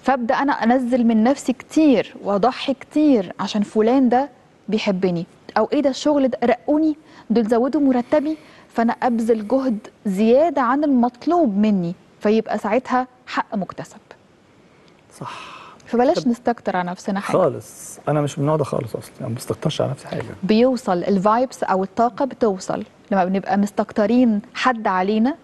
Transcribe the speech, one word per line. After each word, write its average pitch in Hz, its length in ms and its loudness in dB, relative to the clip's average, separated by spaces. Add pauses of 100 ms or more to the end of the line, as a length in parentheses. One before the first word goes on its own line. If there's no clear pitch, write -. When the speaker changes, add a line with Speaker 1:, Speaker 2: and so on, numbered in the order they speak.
Speaker 1:
فأبدأ 254 320 0
أنا 277 180 0
أنزل 247 520 0
من 220 200 4
نفسي 262 280 0
كتير 277 600 2 (100)
وأضحي 202 500 0
كتير 277 680 0
عشان 202 220 -2
فلان 233 460 2
ده 254 200 2 (400)
بيحبني. 185 580 -2 (320)
أو: 220 140 0
"إيه 285 100 0
ده 269 80 2
الشغل 277 380 0
ده؟ 240 160 -4
رقوني، 302 520 0 (340)
دول 220 160 2
زودوا 247 340 0
مرتبي، 285 560 0 (380)
فأنا 233 180 0
أبذل 226 560 0
جهد 254 300 0 (280)
زيادة 247 560 2
عن 269 220 0
المطلوب 262 720 2
مني." 196 380 0 (260)
فيبقى 214 380 0
ساعتها 254 480 -2 (200)
حق - 300 -6
مكتسب. - 400 -8 (1200)
Speaker 2:
صح. - 400 -14 (260)
Speaker 1:
فبلاش 262 320 2
Speaker 2:
طب 269 100 -2
Speaker 1:
نستكتر 233 480 -4
على 180 140 -2
نفسنا 190 300 -6
حاجة. - 160 -4
Speaker 2:
خالص. 131 640 -4 (100)
أنا 147 120 0
مش 147 180 -4
من 139 40 -2
النوع 151 140 0
ده 147 80 0
خالص - 320 -6
أصلا، - 240 -10
أنا - 80 -8
ما 117 60 -6
بستكترش - 460 -6
على 123 100 0
نفسي - 180 -12
حاجة. - 140 -8 (200)
Speaker 1:
بيوصل 220 500 2 (120)
الفايبس 208 600 0
أو 190 200 0
الطاقة 233 400 -2
بتوصل 214 600 -4 (260)
لما 190 140 2
بنبقى 190 340 -2
مستكترين 214 840 2 (140)
حد 233 320 -2
علينا 214 580 0